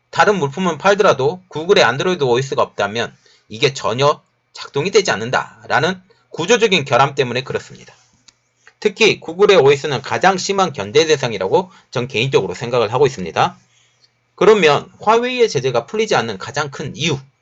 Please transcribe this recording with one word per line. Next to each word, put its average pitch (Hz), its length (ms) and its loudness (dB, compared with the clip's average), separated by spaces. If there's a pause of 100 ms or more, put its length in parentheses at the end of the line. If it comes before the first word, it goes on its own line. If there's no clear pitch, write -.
(100)
다른 185 280 2
물품은 160 400 -4
팔더라도 185 720 2
구글의 165 360 2
안드로이드 147 380 -2
오에스가 127 400 0
없다면 104 520 -4 (340)
이게 135 260 -2
전혀 139 480 -2 (300)
작동이 - 380 -8
되지 190 200 2
않는다라는 120 920 -4 (300)
구조적인 185 540 2
결함 135 300 2
때문에 127 280 -2
그렇습니다. - 500 -10 (880)
특히 202 400 2
구글의 190 380 2
오에스는 139 440 2
가장 175 360 0
심한 190 340 -2
견제 104 320 0
대상이라고 135 640 -2 (200)
전 123 160 -4
개인적으로 113 480 -2
생각을 117 380 -4
하고 135 140 2
있습니다. 131 520 -4 (760)
그러면 175 540 4 (120)
화웨이의 240 480 0
제재가 127 380 -2
풀리지 214 280 -2
않는 113 240 -2
가장 143 320 -8
큰 139 240 -12
이유 139 240 -4 (240)